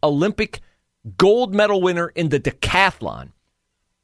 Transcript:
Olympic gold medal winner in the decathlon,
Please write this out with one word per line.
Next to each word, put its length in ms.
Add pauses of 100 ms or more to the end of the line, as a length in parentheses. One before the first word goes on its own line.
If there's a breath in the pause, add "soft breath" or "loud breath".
Olympic 560 (580)
gold 360
medal 280
winner 280
in 200
the 100
decathlon, 920 (760)